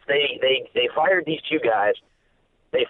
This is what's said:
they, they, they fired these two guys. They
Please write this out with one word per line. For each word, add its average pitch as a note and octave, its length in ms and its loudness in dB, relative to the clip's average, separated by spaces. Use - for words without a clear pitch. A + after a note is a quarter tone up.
they, C#3 340 0
they, C3 320 0
they B2 200 0
fired E3 320 2
these D3+ 220 -4
two D#3 120 -2
guys. G#2 340 2
They B2+ 180 0